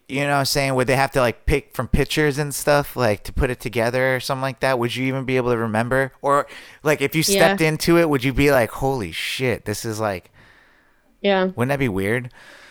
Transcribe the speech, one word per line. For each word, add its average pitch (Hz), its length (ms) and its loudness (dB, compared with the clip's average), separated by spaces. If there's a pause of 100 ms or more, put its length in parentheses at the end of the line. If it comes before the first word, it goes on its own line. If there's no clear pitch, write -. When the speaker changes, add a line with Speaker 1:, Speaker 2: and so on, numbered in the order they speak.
Speaker 1:
you 131 140 -6
know 143 80 -2
what 143 60 2
I'm 139 100 2
saying? 135 320 0
Would 127 100 2
they 135 80 2
have 135 180 2
to, 139 80 2
like, 120 240 0
pick - 300 0
from 123 140 -4
pictures 147 500 2
and 147 160 -4
stuff, 147 400 0
like, 113 300 0
to - 80 -12
put 135 180 0
it 120 80 -6
together 123 560 0
or 127 60 -2
something 131 220 -4
like 135 180 -6
that? 131 180 2
Would 117 160 -2
you 127 120 -4
even 135 180 -4
be 127 120 -2
able 123 140 0
to 120 80 2
remember? 120 540 0 (100)
Or, 143 240 2 (380)
like, 147 160 2
if 139 160 -2
you 160 100 2
Speaker 2:
Yeah. 196 220 4
Speaker 1:
stepped 196 120 0
into 160 380 2
it, 170 100 4
would 139 140 0
you 135 100 0
be 143 200 4
like, 120 180 2
"Holy 131 400 -4
shit, - 540 -4
this - 200 -6
is, 110 140 -6
like," 101 320 -6 (920)
Speaker 2:
Yeah. 190 260 2 (100)
Speaker 1:
wouldn't 123 140 -2
that 139 100 -2
be 135 80 0
weird? 110 420 -2 (400)